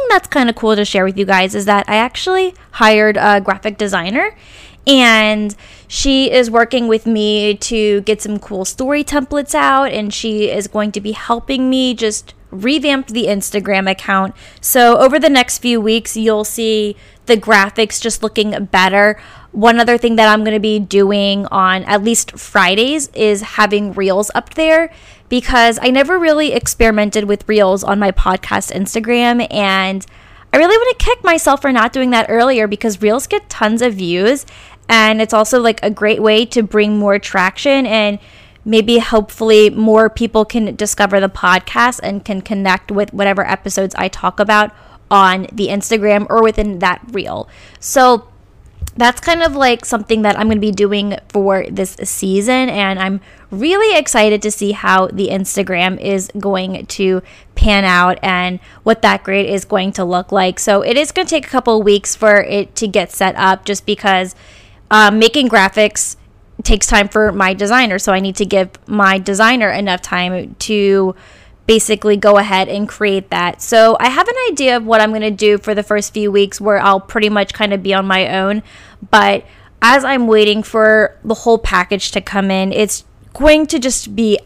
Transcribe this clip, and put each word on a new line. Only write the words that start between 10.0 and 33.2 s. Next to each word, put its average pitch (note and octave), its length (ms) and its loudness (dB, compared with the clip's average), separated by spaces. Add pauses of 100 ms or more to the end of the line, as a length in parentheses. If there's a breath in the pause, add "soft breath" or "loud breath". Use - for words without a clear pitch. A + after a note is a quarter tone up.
she G#3+ 380 -4
is G3+ 160 -4
going G#3 260 -4
to G#3 80 -8
be G#3 120 -8
helping B3 560 -4
me C4 240 0
just G#3+ 400 -6 (180)
revamp C4+ 580 -2
the A3 180 -4
Instagram F#3+ 640 -2
account. F#3+ 440 -2 (260 loud breath)
So A#3+ 380 4
over C4 200 4
the D#4 100 4
next B3+ 300 2
few A#3+ 220 0
weeks, A3 360 -2
you'll A3 280 0
see G#3+ 520 -4 (300 soft breath)
the A#3+ 100 4
graphics G3+ 640 0
just A3+ 220 -6
looking G#3 480 -4
better. G3 500 2 (300 loud breath)
One A3+ 300 2
other A#3 180 2
thing A3+ 180 0
that A3 120 6
I'm G#3+ 160 2
gonna A3 160 0
be G#3+ 180 0
doing G3+ 680 0
on F#3 380 0
at G3+ 200 0
least - 340 -2
Fridays A3+ 760 0
is G#3 280 0
having G#3 500 -2
reels G3 420 -2
up - 200 -6
there, D#4+ 380 2 (360 loud breath)
because A#3 540 2
I B3+ 80 2
never C#4 280 2
really D#4 340 2
experimented G#3+ 720 0
with G3+ 240 -4
reels G3+ 340 2
on G3 160 -2
my G#3 140 0
podcast - 600 -2
Instagram, A#3+ 760 -2
and F#3+ 560 -2 (460 soft breath)
I C4 60 2
really F4 180 4
wanna A#4+ 220 2
kick B4 260 0
myself D#4+ 380 0
for C4+ 100 0
not A#3+ 200 0
doing C4 180 -2
that A3+ 180 0
earlier, A#3 400 2
because G#3 340 -4
reels G#3+ 240 0